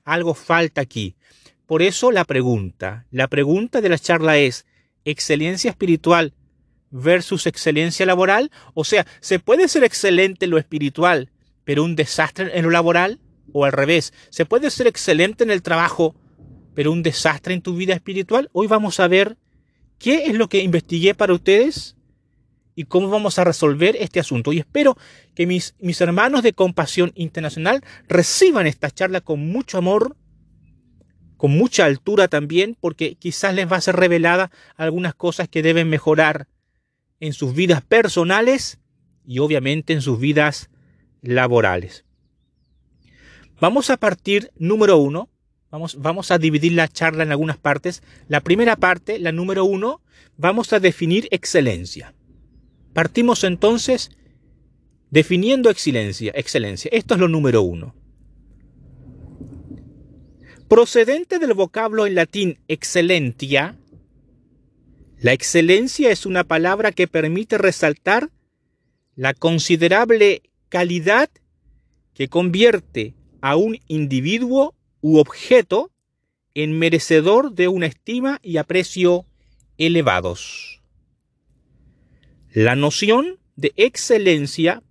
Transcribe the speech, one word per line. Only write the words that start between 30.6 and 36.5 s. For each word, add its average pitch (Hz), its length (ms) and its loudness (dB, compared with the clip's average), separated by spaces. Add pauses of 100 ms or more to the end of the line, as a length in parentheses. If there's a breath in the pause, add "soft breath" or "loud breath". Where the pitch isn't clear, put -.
con 143 160 0
mucha 190 320 2
altura 180 460 2
también, 165 500 -2
porque 160 360 -6
quizás 185 380 -6
les 185 160 -4
va 185 60 2
a 170 60 -2
ser 180 160 0
revelada 175 540 2 (260 soft breath)
algunas 160 360 -4
cosas 170 360 -6
que 165 120 -2
deben 165 280 2
mejorar 156 580 2 (720)